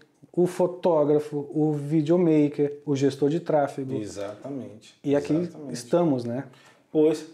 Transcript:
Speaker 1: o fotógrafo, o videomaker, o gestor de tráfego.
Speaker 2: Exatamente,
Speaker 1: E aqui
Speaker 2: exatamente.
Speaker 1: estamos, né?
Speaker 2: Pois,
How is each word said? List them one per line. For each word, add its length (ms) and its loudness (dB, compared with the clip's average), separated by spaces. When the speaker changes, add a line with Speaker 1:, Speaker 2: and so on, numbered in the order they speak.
Speaker 1:
o 120 2
fotógrafo, 1040 0
o 200 0
videomaker, 1120 2
o 100 0
gestor 340 2
de 100 -2
tráfego. 560 -2
Speaker 2:
Exatamente, 1080 -10
Speaker 1:
E 120 2
aqui 180 0
Speaker 2:
exatamente. 400 -4
Speaker 1:
estamos, 520 0
né? 200 -6
Speaker 2:
Pois, 420 2